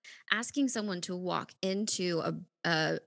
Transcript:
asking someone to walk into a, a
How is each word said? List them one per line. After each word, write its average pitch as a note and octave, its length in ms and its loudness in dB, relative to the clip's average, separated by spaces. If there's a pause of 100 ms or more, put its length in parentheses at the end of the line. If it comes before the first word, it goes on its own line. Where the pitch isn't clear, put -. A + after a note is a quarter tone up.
(300)
asking A#3+ 380 2
someone G#3 340 -2
to F3+ 140 -4
walk F3+ 440 -2
into F#3+ 600 0
a, E3 140 0 (340)
a D#3+ 380 2